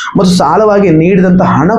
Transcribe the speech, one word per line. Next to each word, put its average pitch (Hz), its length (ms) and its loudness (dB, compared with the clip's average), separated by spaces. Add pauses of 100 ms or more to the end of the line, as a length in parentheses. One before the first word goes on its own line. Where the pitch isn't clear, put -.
(180)
ಮತ್ತು 185 140 0
ಸಾಲವಾಗಿ 196 580 0
ನೀಡಿದಂತ 180 520 2
ಹಣ 151 360 0